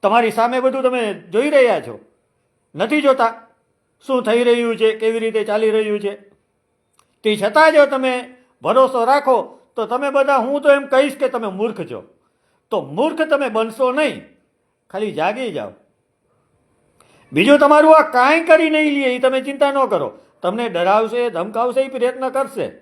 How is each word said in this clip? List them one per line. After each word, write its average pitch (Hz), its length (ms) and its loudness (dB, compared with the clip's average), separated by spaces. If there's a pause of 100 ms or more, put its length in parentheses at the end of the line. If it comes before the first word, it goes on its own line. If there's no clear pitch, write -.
તમારી 220 300 2
સામે 240 280 -2
બધું 262 240 -2
તમે 247 300 -2
જોઈ 214 360 -4
રહ્યા 247 300 2
છો, 117 200 -16 (760)
નથી 220 260 -2
જોતા 262 460 0 (580)
શું 254 180 -2
થઈ 233 200 0
રહ્યું 240 340 0
છે, 220 180 0
કેવી 220 240 -2
રીતે 220 240 -4
ચાલી 220 280 -2
રહ્યું 214 280 -2
છે? 202 160 -8 (1080)
તે 214 140 0
છતાં 311 360 4
જો 294 120 6
તમે 262 500 -4 (260)
ભરોસો 240 440 2
રાખો 262 540 0 (160)
તો 226 100 -4
તમે 262 240 -4
બધા, 277 280 2
હું 269 240 -2
તો 294 80 2
એમ 277 180 4
કહીશ 269 300 0
કે 262 120 -2
તમે 233 180 -6
મૂર્ખ 196 340 -6
છો. 113 220 -12 (680)
તો 196 120 -4
મૂર્ખ 247 400 -4
તમે 285 280 -2
બનશો 226 420 -2
નહીં, 277 300 -4 (680)
ખાલી 202 220 -8
જાગી 202 400 -4
જાઓ. 107 200 -10 (1600)
બીજું 226 260 6
તમારું 302 380 6
આ 311 40 6
કાંઈ 302 420 2
કરી 320 260 4
નહીં 302 220 0
લે, 269 240 0
એ 254 40 -6
તમે 262 220 0
ચિંતા 277 300 -2
ન 277 140 0
કરો. 160 340 -4 (220)
તમને 220 280 -4
ડરાવશે, 214 600 0
ધમકાવશે, 226 520 -4
એ 269 80 -2
પ્રયત્ન 254 400 -4
કરશે 254 380 -6 (140)